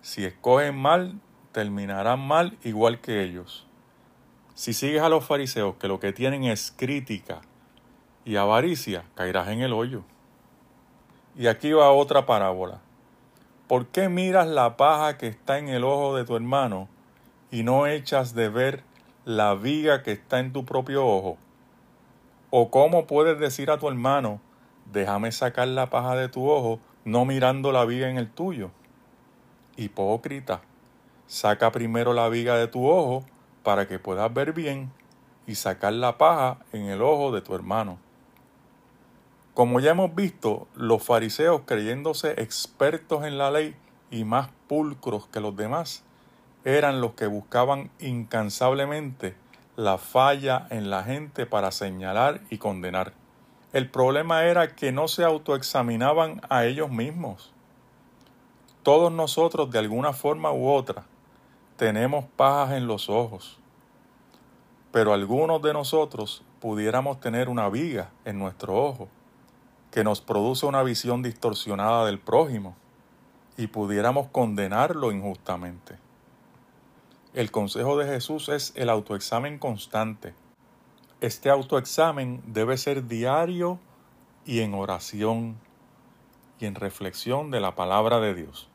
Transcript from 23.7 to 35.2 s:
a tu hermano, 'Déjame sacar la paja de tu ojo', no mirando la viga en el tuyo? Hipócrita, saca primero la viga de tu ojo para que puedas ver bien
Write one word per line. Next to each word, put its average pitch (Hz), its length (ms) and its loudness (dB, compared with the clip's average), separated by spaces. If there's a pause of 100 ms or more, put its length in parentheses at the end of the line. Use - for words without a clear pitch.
a 151 60 2
tu 147 100 -4
hermano, 127 540 0 (500)
'Déjame 101 400 -2
sacar 127 380 -2
la 131 200 -2
paja 127 280 -2
de 127 100 -2
tu 131 220 -2
ojo', 120 320 2 (240)
no 117 180 2
mirando 135 480 2
la 127 140 4
viga 127 240 -2
en 127 80 -4
el 117 120 -6
tuyo? 143 420 -8 (1080)
Hipócrita, 107 840 -4 (680)
saca 107 440 2
primero 117 400 0
la 117 160 2
viga 120 300 2
de 117 100 2
tu 123 180 -2
ojo 139 380 2 (380)
para 101 260 2
que 92 120 -8
puedas 104 340 -2
ver 143 200 -2
bien 139 380 -6 (540)